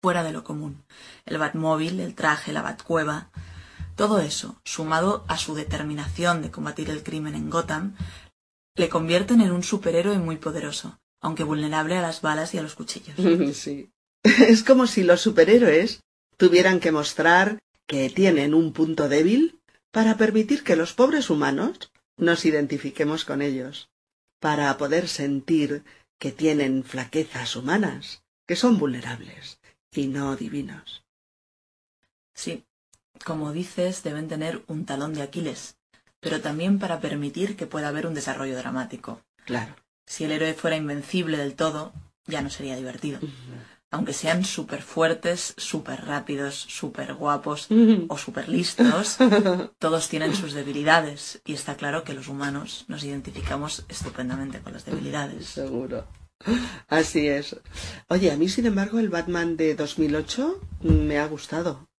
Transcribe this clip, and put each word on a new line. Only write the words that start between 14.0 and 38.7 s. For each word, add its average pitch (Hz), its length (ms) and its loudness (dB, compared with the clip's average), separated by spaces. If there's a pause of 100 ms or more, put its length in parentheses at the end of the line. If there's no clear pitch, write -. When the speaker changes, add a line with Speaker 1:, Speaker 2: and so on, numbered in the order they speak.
Speaker 2:
Es 220 400 10
como 254 240 8
si 196 160 2
los 175 180 6
superhéroes 208 800 6 (360)
tuvieran 180 420 8
que 165 120 2
mostrar 170 680 4 (280)
que 135 220 0
tienen 156 440 4
un 160 200 6
punto 156 360 0
débil 202 500 4 (320)
para 220 260 4
permitir 220 460 2
que 180 120 4
los 160 180 0
pobres 277 360 4
humanos 147 640 0 (260)
nos 170 280 2
identifiquemos 151 800 -2
con 143 180 -4
ellos, 135 460 -6 (520)
para 147 360 2
poder 160 300 0
sentir 143 760 -2 (360)
que 135 120 -6
tienen 139 520 2
flaquezas 131 720 -6
humanas, 156 680 -2 (240)
que 175 80 -2
son 233 240 4
vulnerables 120 800 -6 (340)
y 139 140 -2
no 135 280 -4
divinos. - 680 -12 (1300)
Speaker 1:
Sí, - 300 -10 (600)
como 151 260 -6
dices, 180 520 -4
deben 156 240 -6
tener 160 400 -6
un 160 180 -8
talón 143 280 -6
de 147 80 -6
Aquiles, 143 540 -8 (440)
pero - 220 -4
también 170 380 0
para 165 200 -4
permitir 147 560 -4
que 165 120 -10
pueda 151 220 -4
haber 156 180 -4
un 165 80 -6
desarrollo 135 420 -6
dramático. 123 640 -10 (240)